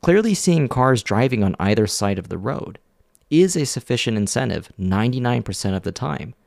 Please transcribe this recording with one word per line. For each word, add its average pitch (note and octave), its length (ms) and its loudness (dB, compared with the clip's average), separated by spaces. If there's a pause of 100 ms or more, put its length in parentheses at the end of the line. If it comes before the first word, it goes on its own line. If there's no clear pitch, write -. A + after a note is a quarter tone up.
Clearly G#3 320 4
seeing E3 340 2
cars B2+ 360 2
driving B2 400 2
on F#2+ 160 0
either G#2 280 2
side G2 300 -2
of F2+ 120 -10
the F2+ 80 -8
road A2+ 420 -8 (500)
is F3+ 260 4
a D#3 100 0
sufficient A#2+ 520 -2
incentive G#2+ 600 -2
ninety-nine A#2+ 680 0
percent F#2+ 320 -4
of F#2 80 -4
the E2+ 80 -6
time D2+ 420 -8 (140)